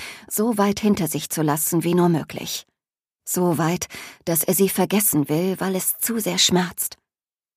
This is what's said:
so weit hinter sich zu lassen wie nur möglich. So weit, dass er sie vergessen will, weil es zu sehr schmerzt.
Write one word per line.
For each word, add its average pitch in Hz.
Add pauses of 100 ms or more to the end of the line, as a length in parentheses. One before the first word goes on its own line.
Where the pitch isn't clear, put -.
(300)
so 214
weit 202
hinter 196
sich 151
zu 165
lassen 156
wie 175
nur 175
möglich. - (600)
So 175
weit, 165 (380)
dass 165
er 185
sie 190
vergessen 208
will, 180
weil 185
es -
zu 233
sehr 180
schmerzt. - (600)